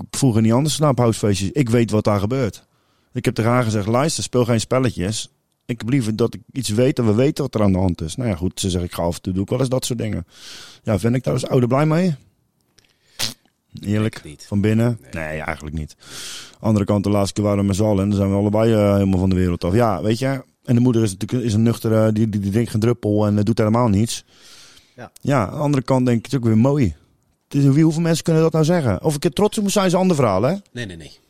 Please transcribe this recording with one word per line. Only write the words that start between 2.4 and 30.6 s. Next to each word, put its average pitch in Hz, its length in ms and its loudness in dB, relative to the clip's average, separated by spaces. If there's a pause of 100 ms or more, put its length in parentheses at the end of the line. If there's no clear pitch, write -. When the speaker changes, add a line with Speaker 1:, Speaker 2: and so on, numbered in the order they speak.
Speaker 1:
Ik 123 120 -8
heb 110 100 0
tegen 110 160 0
haar 123 140 2
gezegd, 107 220 -2
"Luister, 123 360 0
speel 123 220 0
geen 113 160 0
spelletjes. 117 680 -2 (380)
Ik 120 120 -6
heb 107 100 -8
liever 113 280 0
dat 117 180 0
ik 95 60 -16 (120)
iets 127 160 -6
weet 123 300 2
en 120 80 2
we 104 80 4
weten 143 300 0
wat 127 100 -8
er 107 80 0
aan 98 100 4
de 92 60 2
hand 92 220 0
is." 80 160 -8
Nou 123 140 -4
ja, 90 60 -2
goed, 92 240 -6
ze 98 100 -2
zegt, 87 140 -2
"Ik 85 100 -8
ga 92 80 -4
af 85 140 -2
en - 60 -16
toe, 95 100 -4
doe 95 100 -2
ik 98 60 -4
wel 127 120 -2
eens 131 80 -2
dat 127 160 -2
soort 120 140 -6
dingen." 101 280 -6 (560)
Ja, 107 160 -2
vind 117 160 0
ik 131 100 -2
daar 143 100 -2
als 123 140 -4
ouder 123 200 2
blij 135 180 2
mee? 165 280 0 (1700)
Eerlijk, 107 320 -2
Speaker 2:
Denk - 20 -20
het - 100 -18
niet. - 220 -18
Speaker 1:
van 101 140 -2
binnen? 113 420 2
Speaker 2:
Nee. - 100 -20
Speaker 1:
Nee, 78 280 -8
eigenlijk 76 360 -8
niet. 76 200 -10 (640)
Andere 107 240 2
kant, 101 200 0
de 98 60 0
laatste 101 240 0
keer 104 100 -2
waren 101 160 0
we 98 60 0
met 98 100 0
z'n 101 60 0
allen 104 200 2
en 101 60 0
dan 101 100 0
zijn 98 120 0
we 98 60 0
allebei, 107 360 2
eh, 104 200 4
helemaal 98 260 2
van 92 100 2
de 92 60 2
wereld 90 300 0
af. 87 100 0
Ja, 107 280 2
weet 110 160 0
je, 131 260 -4 (200)
en 123 100 0
de 120 60 6
moeder 120 220 4
is 107 100 0
natuurlijk, 110 360 -4
is 101 60 0
een 110 80 2
nuchtere, 110 500 2
die, 110 160 0
die, 104 120 -2
die 98 100 -2
drinkt 110 200 0
geen 107 100 -2
druppel 107 460 0
en, 104 120 2
eh, 104 60 0
doet 107 140 0
helemaal 117 300 2
niets. 104 360 0 (720)
Speaker 2:
Ja. 120 140 -20 (100)
Speaker 1:
Ja, 123 260 0
aan - 80 -6
de - 60 -8
andere 143 220 0
kant 127 240 2
denk 120 120 2
ik, 104 60 -6
het - 80 -8
is 143 60 0
ook 120 60 -4
weer 110 140 4
mooi. 131 360 2 (540)
Het - 140 -18
is, - 20 4
wie, 143 200 6
hoeveel 160 180 2
mensen 165 220 0
kunnen 160 180 2
dat 160 100 2
nou 160 120 2
zeggen? 143 380 0
Of 151 120 0
ik 143 100 -8
er 175 80 0
trots 208 240 0
op 214 60 -2
moet 202 100 -2
zijn, 190 140 2
is 170 60 2
een 180 60 2
ander 180 180 2
verhaal, 107 260 2
hè? 143 120 0 (180)